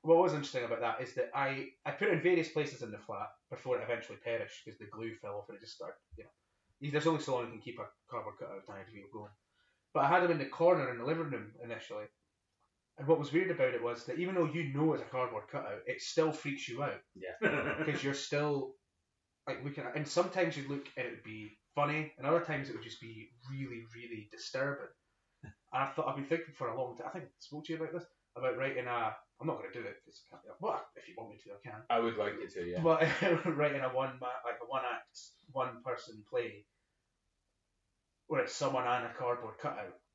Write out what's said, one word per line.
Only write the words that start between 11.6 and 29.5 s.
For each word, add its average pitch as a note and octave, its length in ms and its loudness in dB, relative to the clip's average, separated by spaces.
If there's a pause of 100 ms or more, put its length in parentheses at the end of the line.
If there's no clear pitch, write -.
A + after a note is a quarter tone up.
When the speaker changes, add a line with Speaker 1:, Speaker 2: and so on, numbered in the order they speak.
Speaker 1:
initially. A2 400 -8 (920)
And C#3 100 -4
what D#3+ 100 8
was C#3+ 140 -4
weird F#3 180 4
about C3 240 4
it A#2 80 0
was A#2+ 240 -2
that E3 140 -4
even F#3 160 0
though E3+ 100 6
you D3 280 -2
know D3+ 200 4
it's - 80 0
a - 40 -6
cardboard A#2+ 440 -2
cutout, A2+ 380 -6
it - 140 -4
still D#3+ 320 4
freaks C#3 340 -4
you B2 160 -4
out. - 160 -2 (160)
Speaker 2:
Yeah. F#2 160 -8 (100)
Speaker 3:
<laughs> D3 440 0
Speaker 1:
'Cause C#3+ 180 0
you're C#3 100 0
still, D3 600 0 (720)
like, C3 160 -6
looking C#3+ 220 -6
at, - 100 -6
and D#3 120 0
sometimes F3 500 4
you'd C#3 120 -6
look C#3 160 -2 (120)
and B2 100 -2
it A2+ 40 -6
would A2 120 -12
be G#2+ 340 -12 (180)
funny, D3 420 2
and C3+ 100 -2
other E3+ 140 6
times C#3 280 -2
it - 60 -6
would A2 80 -8
just - 180 -12
be A2+ 300 -14 (180)
really, C3 320 -6 (140)
really A#2 360 -12
disturbing. - 560 -4 (560)
And - 80 -14 (220)
I C3+ 140 2
thought, - 220 -2
I've C3+ 80 -2
been C#3 80 -4
thinking E3 280 0
for B2+ 140 -4
a A#2 120 -2
long A#2+ 180 -2
time, A#2 100 -8
I - 60 -6
think E3+ 120 -8
I - 40 -20 (100)
spoke D3+ 260 -12
to E3 80 -4
you D#3+ 80 -4
about D#3+ 120 -4
this, F3 120 -6 (300)
about B2 220 -2
writing C3 300 -2
a, A#2 280 0 (260)
I'm D3 60 -2
not D#3 100 -2